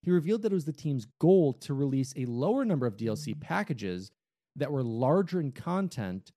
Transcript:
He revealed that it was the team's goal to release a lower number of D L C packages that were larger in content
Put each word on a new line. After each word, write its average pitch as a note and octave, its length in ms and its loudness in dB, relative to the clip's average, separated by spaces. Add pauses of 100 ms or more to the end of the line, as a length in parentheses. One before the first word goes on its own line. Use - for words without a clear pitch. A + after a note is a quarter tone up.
He F3 80 0
revealed F3+ 320 2
that G#3+ 80 0
it G3 40 0
was D#3 100 0
the D#3 60 -4
team's C#3 360 -4 (120)
goal E3 340 6
to - 200 -6
release C3+ 420 0
a C3 100 -4
lower D3+ 380 0
number D#3 220 2
of G#2+ 100 0
D A2 120 -4
L G#2+ 80 0
C G#2 180 -6
packages G#2 800 -6 (440)
that C#3 160 -4
were C3+ 120 -2
larger C#3+ 560 2
in C#3+ 120 -2
content B2+ 840 -4